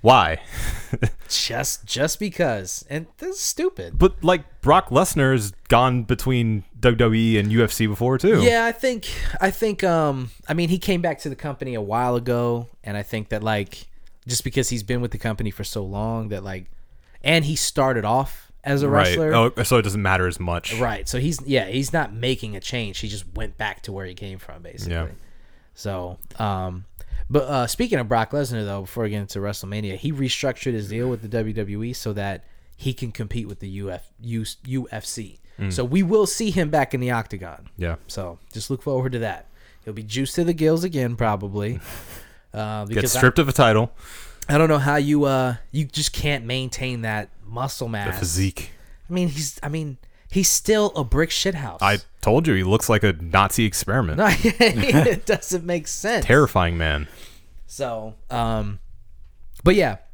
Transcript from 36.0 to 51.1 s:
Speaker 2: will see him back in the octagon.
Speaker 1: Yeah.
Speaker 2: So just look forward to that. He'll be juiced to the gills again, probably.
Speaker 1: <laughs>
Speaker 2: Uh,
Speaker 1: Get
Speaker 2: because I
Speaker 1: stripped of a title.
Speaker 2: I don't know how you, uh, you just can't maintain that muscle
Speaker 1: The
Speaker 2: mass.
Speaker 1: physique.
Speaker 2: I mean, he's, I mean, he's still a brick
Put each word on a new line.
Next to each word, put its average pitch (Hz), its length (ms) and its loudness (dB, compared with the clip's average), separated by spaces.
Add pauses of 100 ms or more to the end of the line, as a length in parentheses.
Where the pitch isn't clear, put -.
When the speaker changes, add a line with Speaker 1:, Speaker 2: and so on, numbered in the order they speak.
Speaker 2:
will 202 240 4
see 220 240 -2
him 160 180 2
back 147 240 2
in 131 60 0
the 123 120 -2
octagon. 90 680 -6
Speaker 1:
Yeah. 85 180 -2 (120)
Speaker 2:
So 90 300 -10 (140)
just - 180 -10
look 131 140 -4
forward 131 300 0
to 123 60 -4
that. 101 280 -6 (360)
He'll 107 100 -10
be 110 100 -10
juiced 123 320 -4
to 175 80 2
the 170 100 2
gills 160 300 2
again, 135 340 -2
probably. 104 680 -2
Speaker 1:
<laughs> - 40 -16 (680)
Speaker 2:
Uh, 107 300 -6
Speaker 1:
Get 104 120 -6
Speaker 2:
because 120 180 0
I 127 40 2
Speaker 1:
stripped 127 200 6
of 143 100 4
a - 20 0
title. 113 400 6 (560)
Speaker 2:
I 147 120 4
don't 160 100 6
know 151 80 4
how 143 200 2
you, 147 260 4
uh, 131 320 2 (160)
you 147 140 -2
just - 280 -4
can't 143 320 -2
maintain 127 560 -4
that 107 280 -4 (180)
muscle 123 400 -6
Speaker 1:
The 113 60 -6
Speaker 2:
mass. 98 260 -4
Speaker 1:
physique. 92 500 -2 (400)
Speaker 2:
I 170 40 -6
mean, 180 160 0
he's, 143 340 -8
I 147 60 -6
mean, 151 280 -6 (320)
he's 190 220 4
still 208 440 4
a 151 80 0
brick 151 280 2